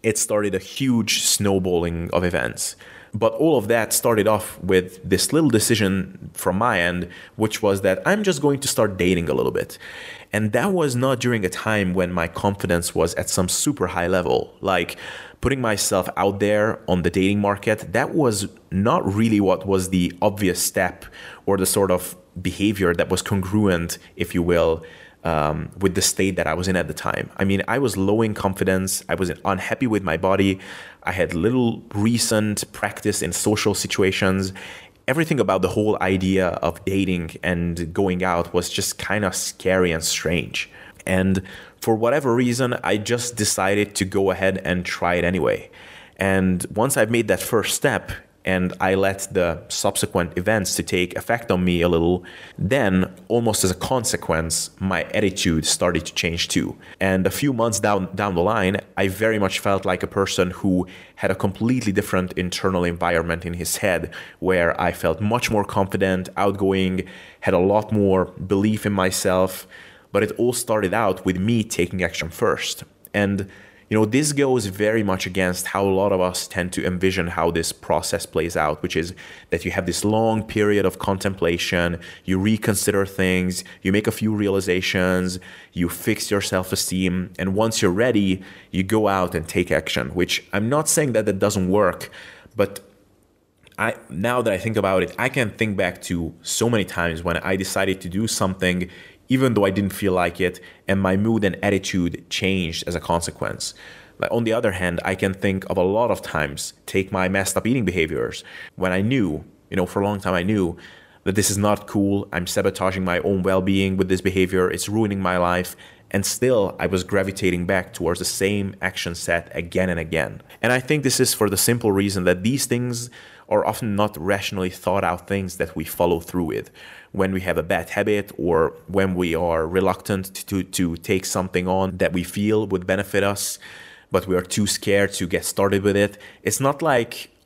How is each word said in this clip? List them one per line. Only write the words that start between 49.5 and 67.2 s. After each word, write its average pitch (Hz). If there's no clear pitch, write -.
subsequent -
events 107
to 92
take 90
effect -
on 90
me 87
a 87
little, 85
then 110
almost 113
as 92
a 90
consequence, 82
my 85
attitude 92
started 87
to -
change 85
too. 78
And 95
a -
few 147
months 113
down, 104
down 101
the 87
line, 98
I 98
very 110
much -
felt 98
like 90
a -
person 92
who 95
had 95
a 95
completely 110
different 90
internal 90
environment 87
in 87
his -
head, 90
where 87
I -
felt 82
much 120
more 101
confident, 95
outgoing, 95